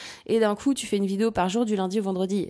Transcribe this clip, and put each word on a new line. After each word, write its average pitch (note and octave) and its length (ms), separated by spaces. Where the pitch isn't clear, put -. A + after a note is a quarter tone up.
et A3+ 160
d'un G#3 140
coup, C#4 180
tu B3 140
fais G#3 100
une G3 100
vidéo G3 240
par F#3 200
jour A#3 160
du G#3+ 100
lundi F#3+ 240
au - 20
vendredi. » F#3+ 480